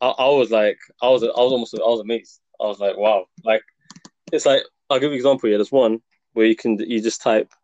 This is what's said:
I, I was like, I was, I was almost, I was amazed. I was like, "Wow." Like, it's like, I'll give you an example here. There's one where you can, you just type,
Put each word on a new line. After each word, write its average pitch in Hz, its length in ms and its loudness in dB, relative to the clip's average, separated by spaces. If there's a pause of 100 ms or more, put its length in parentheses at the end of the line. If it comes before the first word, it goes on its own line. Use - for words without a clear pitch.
I, 127 80 0
I 131 180 -2
was 131 240 2
like, 107 260 0 (240)
I 123 60 0
was, 127 160 2
I 117 40 -2
was 123 260 0
almost, 120 260 -6
I 95 80 -2
was 117 140 0
amazed. 110 400 -8 (180)
I - 60 -4
was 104 160 -6
like, 98 160 -2
"Wow." 104 300 0 (180)
Like, 110 180 0 (720)
it's 151 120 -4
like, 139 180 2 (260)
I'll 135 100 0
give 147 120 0
you - 20 -6
an 131 60 -6
example 127 280 0
here. 104 100 2
There's 104 140 -2
one 113 300 2 (320)
where 113 120 2
you 113 120 2
can, 110 200 -2
you 110 240 -4
just 113 200 -6
type, 110 280 0 (140)